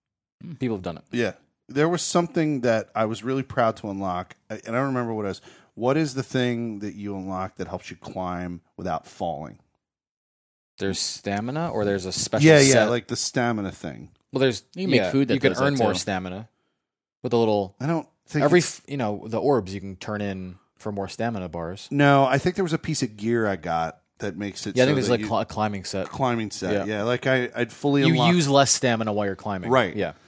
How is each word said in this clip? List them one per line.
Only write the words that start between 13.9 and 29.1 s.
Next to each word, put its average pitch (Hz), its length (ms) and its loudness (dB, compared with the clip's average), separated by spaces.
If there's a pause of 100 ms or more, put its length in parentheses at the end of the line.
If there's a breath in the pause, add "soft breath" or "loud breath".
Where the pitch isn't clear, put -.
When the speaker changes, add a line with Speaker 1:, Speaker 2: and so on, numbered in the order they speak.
Speaker 2:
Well, 131 80 -2
there's, 127 240 0 (100)
Speaker 1:
You 185 100 -6
can 190 60 -2
make 131 100 6
Speaker 2:
yeah, 92 120 0
Speaker 1:
food 135 160 2
that 139 60 0
Speaker 2:
you 135 60 -2
can 131 100 4
Speaker 1:
does - 80 -4
that, 131 80 2
Speaker 2:
earn 143 100 2
more 110 160 2
Speaker 1:
too. 90 60 -2
Speaker 2:
stamina 92 500 -6 (760)
with 120 120 -2
a - 20 4
little 104 420 2
Speaker 3:
I 127 80 -4
don't 160 220 -2 (180)
think 147 180 0
Speaker 2:
every 170 160 6
Speaker 3:
it's - 180 -4
Speaker 2:
f-, - 100 -20
you 143 80 -6
know, 104 300 -4
the 113 140 -2
orbs 107 340 2
you 101 60 -8
can 95 160 -12
turn 104 260 -8
in 95 340 -8 (220)
for - 120 -8
more 101 180 -6
stamina 110 420 -6
bars. 85 400 -10
Speaker 3:
No, 143 340 6
I 131 140 2
think 180 180 0
there 196 80 0
was 156 80 -2
a 160 60 -2
piece - 240 -4
of 107 140 -6
gear 113 300 0
I 98 100 0
got 82 420 -4 (200)
that 98 180 -6
makes 101 300 -8
it 101 100 -4
Speaker 2:
Yeah, 127 80 6
I - 20 6
Speaker 3:
so - 20 2
Speaker 2:
think 147 80 2
there's 120 120 0
Speaker 3:
that 120 120 2
Speaker 2:
a - 20 -4
Speaker 3:
you 110 60 -6
Speaker 2:
cli-, 107 160 0
climbing 104 400 -4
set. - 240 -6
Speaker 3:
climbing 117 420 -2
set. - 220 -4
Speaker 2:
Yeah. 104 240 -2
Speaker 3:
Yeah, 101 60 -2
like, 120 240 0
I, 127 280 2
I'd 120 180 -2
fully 143 300 2
Speaker 2:
You 156 100 6
Speaker 3:
unlocked 147 220 6
Speaker 2:
use 160 140 4
less 139 220 6
stamina 113 420 0